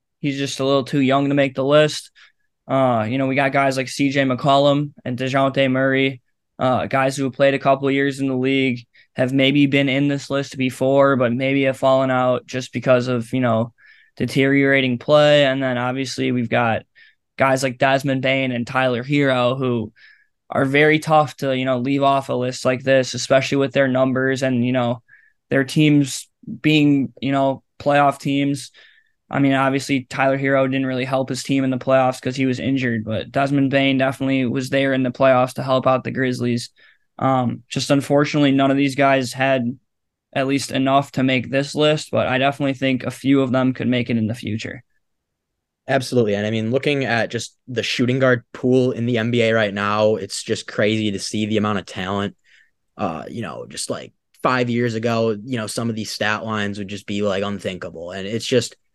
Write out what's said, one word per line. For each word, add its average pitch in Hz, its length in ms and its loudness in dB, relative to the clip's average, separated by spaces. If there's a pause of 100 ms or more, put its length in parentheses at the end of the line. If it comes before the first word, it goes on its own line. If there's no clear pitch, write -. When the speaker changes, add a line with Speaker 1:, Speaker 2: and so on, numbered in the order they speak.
(200)
Speaker 1:
he's 139 160 -4
just 139 240 -4
a 135 60 0
little 139 180 2
too 143 160 -2
young 139 300 2
to 143 40 0
make 139 200 2
the 135 100 -4
list. 151 460 2 (580)
Uh, 123 400 2
you 123 80 -2
know, 135 100 0
we 135 100 -2
got 139 160 0
guys 135 260 0
like 127 100 -4
C 143 220 -2
J 139 140 0
McCollum 143 680 2 (100)
and 123 160 -8
DeJounte 135 520 0
Murray, 135 500 0 (380)
uh, 123 280 0
guys 135 300 -2
who 139 80 -4
have 131 80 -4
played 139 220 2
a 139 40 -2
couple 139 300 0
of 135 60 0
years 139 260 -2
in 135 80 -2
the 131 80 -2
league, 131 500 -2 (300)
have 131 160 0
maybe 139 340 4
been 139 220 2
in 139 180 0
this 143 240 -4
list 139 260 -4
before, 135 600 2
but 123 160 0
maybe 135 320 0
have 131 120 0
fallen 131 340 2
out 127 360 0
just 127 260 -8
because 127 360 2
of, 120 240 -4
you 131 80 -2
know, 117 320 0 (440)
deteriorating 135 800 2
play. 147 480 4
And 135 160 0
then 131 160 -2
obviously 131 540 -2
we've 123 180 0
got 120 360 0 (520)
guys 131 280 2
like 127 140 -6
Desmond 135 440 0
Bane 135 300 0
and 120 120 -4
Tyler 127 380 -2
Herro, 131 560 2
who 123 340 -2 (560)
are - 160 0
very 151 360 4
tough 156 380 2
to, 135 180 -2
you 131 80 -2
know, 131 140 0
leave 139 240 -2
off 139 260 2
a 131 60 -4
list 127 300 -4
like 131 200 -2
this, 135 300 2
especially 131 440 0
with 135 140 0
their 139 160 2
numbers 131 540 0
and, 127 220 0
you 123 80 0
know, 120 300 -2 (480)
their 135 140 2
teams 147 640 2 (340)
being, 147 580 2
you 135 120 -4
know, 135 300 0 (160)
playoff 143 400 2
teams. 139 520 -2 (580)
I - 100 -4
mean, 139 140 2
obviously 135 520 0
Tyler 135 340 0
Herro 135 320 0
didn't 135 160 -2
really 131 200 -4
help 131 220 -2
his 131 140 -6
team 135 220 0
in 131 60 0
the 127 80 -2
playoffs 131 440 2
'cause 131 140 -6
he 135 100 0
was 127 120 -2
injured, 120 460 -2
but 107 260 -6
Desmond 139 400 0
Bane 135 280 2
definitely 135 480 0
was 131 240 -4
there 135 240 0
in 131 80 0
the 127 80 0
playoffs 127 440 4
to - 80 -8
help 131 240 0
out 131 180 2
the - 60 -6
Grizzlies. 123 600 -2 (480)
Um, 127 500 0
just - 220 -4
unfortunately, 143 640 2
none 135 180 2
of 135 80 0
these 139 160 0
guys 135 400 2
had 131 440 0 (560)
at 135 120 -2
least 135 240 -2
enough 135 420 2
to 135 100 0
make 131 280 0
this 139 240 -2
list, 151 360 0
but 113 160 0
I 127 120 -2
definitely 139 360 0
think 131 300 -2
a 131 60 -4
few 135 320 2
of 127 100 -2
them 131 220 0
could - 140 -4
make 123 220 0
it 120 60 0
in 110 100 0
the 110 80 -4
future. - 480 -8 (1040)
Speaker 2:
Absolutely. 127 480 0
And 104 120 -2
I 107 40 -2
mean, 110 200 -2
looking 135 340 0
at 113 260 -2
just - 260 -8 (120)
the 117 140 -4
shooting 123 360 0
guard 127 340 2
pool 127 400 2
in 117 120 -6
the 120 140 0
N 113 120 -2
B 120 120 2
A 113 100 2
right 107 220 0
now, 107 420 2
it's - 260 -10
just - 240 -6
crazy 110 440 0
to 98 80 -4
see 107 260 -4
the 107 140 -2
amount 104 200 0
of 87 80 -8
talent. 98 500 -6 (600)
Uh, 80 320 -6
you 90 140 -10
know, 62 260 -12
just, - 220 -10
like, 69 220 -10 (300)
five 127 260 0
years 120 260 -2
ago, 113 360 0
you 110 260 -6
know, 107 120 -6
some 117 200 -6
of 113 60 -4
these 107 160 -8
stat 104 340 -4
lines 104 320 -4
would 101 120 -10
just 98 180 -12
be, 101 160 -4
like, 101 220 -2
unthinkable. 90 640 -8
And 95 160 -10
it's 113 200 -6
just, 123 280 0 (200)